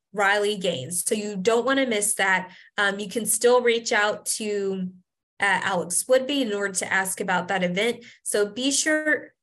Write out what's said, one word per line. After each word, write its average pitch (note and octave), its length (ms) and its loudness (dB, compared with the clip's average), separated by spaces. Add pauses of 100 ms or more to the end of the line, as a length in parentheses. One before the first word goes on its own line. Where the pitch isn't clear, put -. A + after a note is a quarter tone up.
(120)
Riley G#3 440 2
Gaines. F3 500 -4
So - 80 0
you G#3 220 -4
don't A3+ 280 2
wanna C4+ 220 2
miss G#3 280 0
that. F#3+ 360 0 (260)
Um, G3+ 220 0
you G#3 100 -8
can G#3+ 180 -4
still A#3+ 340 4
reach A#3 320 0
out G#3+ 340 0
to, G3 640 -4 (480)
uh, G3 240 2
Alex F3+ 460 -2
Woodby C4 320 2
in A3 120 -2
order G3+ 220 -2
to - 180 -4
ask F#3+ 280 -2
about F3+ 260 0
that F#3+ 160 -2
event. G#3 420 -2 (200)
So G#3 220 0
be B3 260 -2
sure D#4 720 0